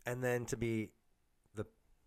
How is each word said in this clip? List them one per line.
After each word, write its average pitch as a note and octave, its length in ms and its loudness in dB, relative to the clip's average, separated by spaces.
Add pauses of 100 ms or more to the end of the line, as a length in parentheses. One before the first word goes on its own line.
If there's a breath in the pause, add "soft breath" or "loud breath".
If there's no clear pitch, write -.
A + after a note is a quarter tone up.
and B2 180 -2
then B2 220 2
to - 100 -4
be A2+ 340 0 (640)
the G#2 120 -4 (400)